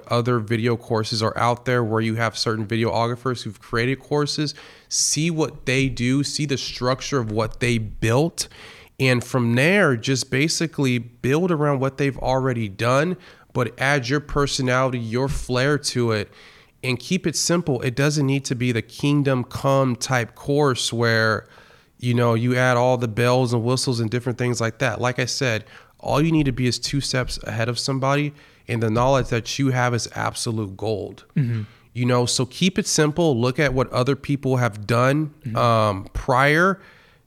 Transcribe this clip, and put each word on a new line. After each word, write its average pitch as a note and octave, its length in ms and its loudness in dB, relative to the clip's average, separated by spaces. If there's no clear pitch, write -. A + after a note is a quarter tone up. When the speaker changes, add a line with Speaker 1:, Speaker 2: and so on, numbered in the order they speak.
Speaker 1:
other A#2+ 300 2
video A2+ 380 0
courses A2+ 440 -2
are A2 160 0
out A#2 280 0
there B2 180 2
where A2 160 0
you A2+ 160 0
have A2+ 220 -2
certain A2 280 -2
videographers A#2 800 -2
who've G#2 160 -12
created B2 400 -2
courses, D3 560 -4
see - 420 0
what D#3 360 -4
they C3+ 240 2
do, B2 340 0
see C#3+ 220 -4
the C#3 120 -2
structure B2+ 600 -2
of A2+ 140 -4
what A2 260 -2
they A#2+ 180 2
built, A2+ 680 0
and B2+ 280 2
from A#2+ 300 2
there, D#3 420 4
just B2 340 -2
basically C#3+ 640 0
build C3+ 540 -2
around D3 300 0
what C3+ 160 -2
they've C#3 220 -2
already B2+ 500 0
done, C3 480 0
but B2 260 -2
add C3+ 300 0
your C#3+ 140 0
personality, C3 800 0
your A#2 280 -2
flair C3+ 500 0
to B2 360 0
it, G#2 160 -2
and B2+ 160 -2
keep F#3 300 -2
it D3+ 80 -2
simple. E3+ 460 0
It B2+ 120 -2
doesn't D3 320 0
need C3+ 200 0
to C#3 100 -4
be B2 160 0
the A2+ 100 0
Kingdom C#3 640 0
Come C3+ 540 0
type A#2+ 380 -2
course C#3+ 580 0
where, A2+ 520 2
you B2 160 0
know, A#2+ 220 4
you B2 200 2
add B2+ 220 4
all B2+ 180 4
the A#2+ 140 -2
bells A#2+ 420 2
and A#2 140 0
whistles B2 340 0
and A2+ 100 0
different B2 280 -2
things B2 240 -2
like A2+ 180 -2
that. A#2 220 -2
Like B2 180 0
I B2+ 60 -2
said, A2+ 400 -2
all C3 200 0
you E3 100 2
need D#3 140 4
to C3 80 4
be B2+ 120 0
is A#2+ 140 0
two - 220 -2
steps - 420 -4
ahead A2+ 240 -4
of A#2+ 100 -4
somebody, C#3 560 0
and A#2 120 -2
the A2+ 80 2
knowledge B2 380 2
that A#2 320 -4
you C#3 120 2
have B2 220 0
is A2+ 220 -2
absolute A2 640 -4
gold. G2+ 480 -6
Speaker 2:
Mm-hmm. A#2 280 0
Speaker 1:
You A#2+ 140 -2
know, B2 200 4
so B2 200 0
keep - 340 0
it G3+ 80 -2
simple. D3+ 500 2
Look B2 220 0
at C#3 140 2
what C3 180 -2
other B2+ 240 0
people C3+ 400 -2
have G#2+ 320 -2
done, C3+ 460 2
Speaker 2:
Mm-hmm. A2 120 -6
Speaker 1:
um, G#2+ 560 2
prior. D3+ 640 2